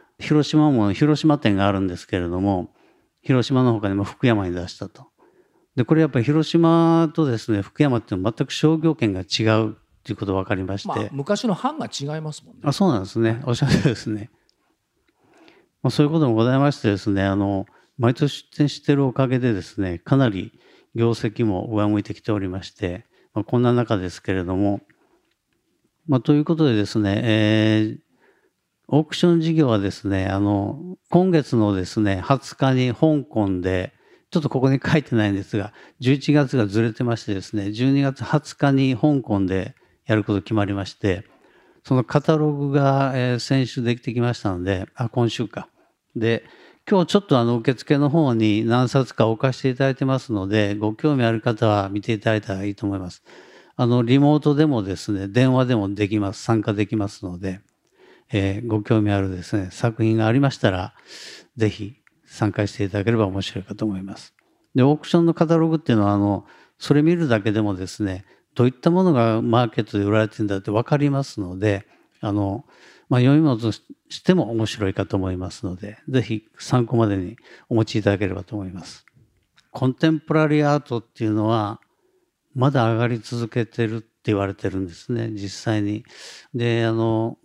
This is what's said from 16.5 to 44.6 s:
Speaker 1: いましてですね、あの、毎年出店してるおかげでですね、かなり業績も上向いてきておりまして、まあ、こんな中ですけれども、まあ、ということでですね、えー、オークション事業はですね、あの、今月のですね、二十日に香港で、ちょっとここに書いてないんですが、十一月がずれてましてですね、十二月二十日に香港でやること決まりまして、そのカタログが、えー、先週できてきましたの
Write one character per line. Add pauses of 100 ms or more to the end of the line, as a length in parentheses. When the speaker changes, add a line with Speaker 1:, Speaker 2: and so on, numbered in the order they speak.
Speaker 1:
い
ま
し
て
で
す
ね、
あ
の、 (320)
毎
年
出
店
し
て
る
お
か
げ
で
で
す
ね、
か
な
り (360)
業
績
も
上
向
い
て
き
て
お
り
ま
し
て、 (280)
ま
あ、
こ
ん
な
中
で
す
け
れ
ど
も、 (1300)
ま
あ、
と
い
う
こ
と
で
で
す
ね、
え
ー、 (880)
オ
ー
ク
シ
ョ
ン
事
業
は
で
す
ね、
あ
の、 (120)
今
月
の
で
す
ね、
二
十
日
に
香
港
で、 (380)
ち
ょ
っ
と
こ
こ
に
書
い
て
な
い
ん
で
す
が、 (260)
十
一
月
が
ず
れ
て
ま
し
て
で
す
ね、
十
二
月
二
十
日
に
香
港
で (300)
や
る
こ
と
決
ま
り
ま
し
て、 (600)
そ
の
カ
タ
ロ
グ
が、
え
ー、
先
週
で
き
て
き
ま
し
た
の